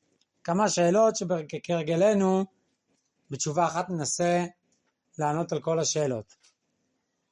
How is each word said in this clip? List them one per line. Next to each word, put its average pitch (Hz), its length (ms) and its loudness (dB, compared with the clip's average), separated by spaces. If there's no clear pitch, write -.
כמה 196 240 0
שאלות 196 480 4
שכהרגלנו, 175 1300 0
בתשובה 151 360 -2
אחת 165 240 -4
ננסה 175 540 0
לענות 151 340 -2
על 151 80 -4
כל 165 200 -2
השאלות. 139 560 -4